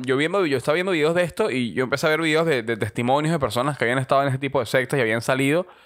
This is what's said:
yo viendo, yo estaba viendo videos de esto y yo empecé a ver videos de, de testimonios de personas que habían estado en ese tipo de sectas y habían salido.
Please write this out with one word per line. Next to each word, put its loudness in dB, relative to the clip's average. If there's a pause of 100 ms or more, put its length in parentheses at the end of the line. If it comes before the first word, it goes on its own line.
yo 0
viendo, 0
yo 0
estaba 0
viendo 0
videos 2
de 2
esto -4
y -2
yo -2
empecé -2
a 4
ver 2
videos 2
de, 2
de -2
testimonios 0
de 0
personas -2
que -2
habían 0
estado 2
en 2
ese -2
tipo -2
de -2
sectas 0
y 2
habían 0
salido. 0 (180)